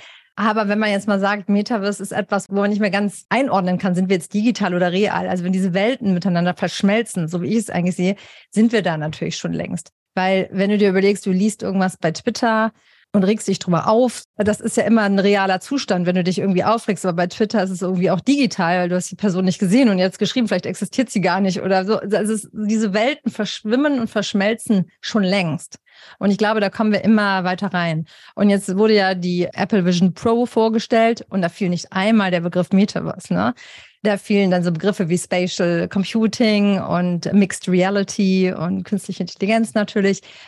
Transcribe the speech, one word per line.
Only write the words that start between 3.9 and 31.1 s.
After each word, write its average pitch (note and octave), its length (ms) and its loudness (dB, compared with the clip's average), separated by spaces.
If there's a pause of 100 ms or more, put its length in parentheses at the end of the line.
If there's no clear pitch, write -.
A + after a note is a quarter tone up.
sind F#3 140 0
wir F#3+ 80 2
jetzt - 180 -6
digital G#3 400 0
oder F3 200 0
real? F#3 340 0
Also F3+ 160 -2
wenn F#3 80 -2
diese F#3 220 0
Welten G#3 400 0
miteinander F3 420 0
verschmelzen, G3 720 -2
so E3+ 140 -6
wie D3 60 -4
ich A3 100 0
es G#3 120 -4
eigentlich F3 280 -2
sehe, F#3 180 0 (360)
sind A3 200 4
wir G#3+ 120 2
da E3+ 120 0
natürlich D#3 400 -6
schon E3+ 160 -6
längst. E3 380 -6 (260)
Weil F#3+ 380 0
wenn G3 160 0
du G#3 80 2
dir G3+ 120 4
überlegst, G3 360 2
du G3 60 0
liest G3 300 0
irgendwas F#3+ 360 -2
bei - 140 0
Twitter A3 600 0 (420)
und F#3+ 120 4
regst G#3+ 240 0
dich G3 100 -2
drüber E3+ 300 0
auf, A#3 340 2 (140)
das G#3 240 0
ist - 160 -4
ja A3 80 2
immer A3 160 4
ein G3 180 2
realer F#3+ 400 2
Zustand, F#3 460 -2
wenn F3+ 100 2
du F3+ 80 2
dich F#3 160 0
irgendwie F#3+ 240 0
aufregst. A3 420 -2
Aber F3 120 -2
bei F3+ 100 0
Twitter G#3 340 -2
ist F#3+ 100 -2
es F3+ 100 -6
irgendwie F3+ 280 0
auch E3+ 120 0
digital, F#3+ 580 2
weil F3+ 80 0
du F3+ 80 -2
hast F3+ 160 -4
die F#3 60 -12
Person F#3 260 0
nicht F#3 160 0
gesehen A3 300 4
und F#3 100 2
jetzt F#3 200 0
geschrieben, A3 280 0
vielleicht F#3 180 -2
existiert - 440 -4
sie G#3 100 -4
gar F3+ 220 2
nicht F#3+ 200 0
oder F#3+ 220 2
so. G3+ 140 0
Also G#3 180 -2
es G#3 140 0
ist, A3 240 -6
diese G#3+ 400 -2
Welten A#3+ 360 -2
verschwimmen B3 720 -2
und A3+ 100 -4
verschmelzen G3+ 800 0 (120)
schon G#3 220 -2
längst. F3+ 560 -2 (400)
Und G3+ 120 2
ich F#3+ 60 0
glaube, G#3+ 240 0
da G3 80 0
kommen G#3+ 240 0
wir - 100 0
immer G3+ 400 2
weiter F#3 300 -2
rein. E3+ 320 -2 (280)
Und G3+ 160 2
jetzt G3 280 0
wurde A3 180 4
ja F#3+ 180 2
die F3+ 380 -2
Apple G3 340 0
Vision F3+ 280 2
Pro A#3 320 0
vorgestellt A3+ 840 2